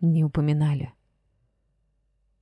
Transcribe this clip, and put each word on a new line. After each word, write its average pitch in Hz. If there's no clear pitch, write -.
не 165
упоминали. 147